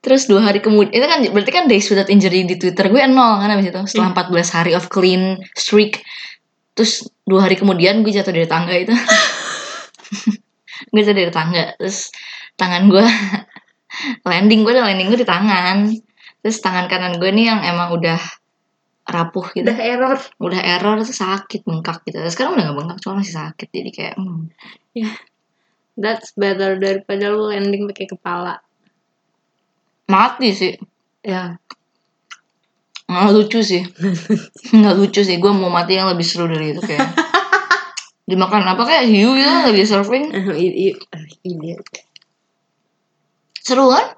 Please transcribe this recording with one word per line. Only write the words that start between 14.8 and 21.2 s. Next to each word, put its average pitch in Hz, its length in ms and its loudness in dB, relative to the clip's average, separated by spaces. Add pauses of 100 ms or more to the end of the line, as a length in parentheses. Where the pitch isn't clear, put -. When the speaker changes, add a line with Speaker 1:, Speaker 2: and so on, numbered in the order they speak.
Speaker 1:
landing 190 220 -2
gue 240 100 2
di 240 80 0
tangan. 196 640 2 (500)
Terus 220 220 -4
tangan 180 260 -2
kanan 180 300 -4
gue 185 160 0
nih 226 160 4
yang 220 160 0
emang 175 260 -2
udah 165 300 -2 (880)
rapuh 170 480 -4
gitu. 202 80 -4
Speaker 2:
Udah 226 160 0
error. 226 380 0 (180)
Speaker 1:
Udah 180 240 -4
error, 208 400 0
tuh 233 160 -6
sakit, 190 480 -6